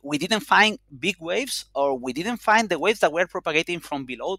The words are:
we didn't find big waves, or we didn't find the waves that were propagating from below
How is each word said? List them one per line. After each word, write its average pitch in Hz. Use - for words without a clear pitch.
we 143
didn't 190
find 202
big 180
waves, 165
or 139
we 123
didn't 202
find 220
the 170
waves 208
that 165
were 175
propagating 160
from 139
below 127